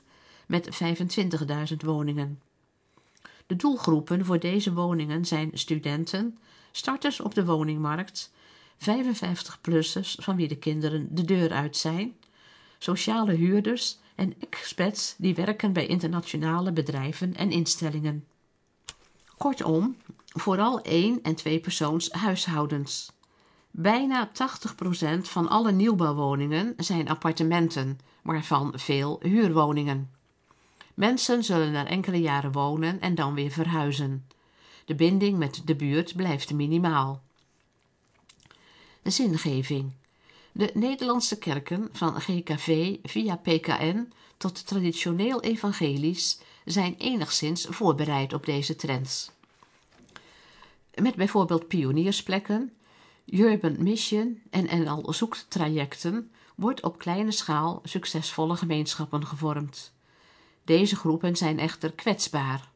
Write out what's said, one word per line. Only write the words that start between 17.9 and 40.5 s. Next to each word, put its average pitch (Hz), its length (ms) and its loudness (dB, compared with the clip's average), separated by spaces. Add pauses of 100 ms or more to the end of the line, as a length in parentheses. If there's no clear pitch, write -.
Kortom, 233 580 0 (300)
vooral 208 560 0
één- 208 420 2
en 160 120 0
tweepersoonshuishoudens. 160 1800 -2 (600)
Bijna 233 640 2
tachtig - 420 -4
procent 175 540 0
van 170 200 0
alle 220 220 4
nieuwbouwwoningen 160 1080 2
zijn 165 320 0
appartementen, 160 880 0 (220)
waarvan 151 540 0
veel 139 460 -2
huurwoningen. 147 920 2 (840)
Mensen 240 500 2
zullen 160 300 2
er 143 120 0
enkele 180 360 0
jaren 143 300 2
wonen 156 500 0
en 180 140 0
dan 147 180 0
weer 143 180 -2
verhuizen. 143 760 0 (580)
De 156 100 -4
binding 190 420 4
met 143 280 -2
de 151 100 2
buurt 147 400 0
blijft 165 380 -2
minimaal. 147 680 0 (1800)
Zingeving. 143 920 0 (540)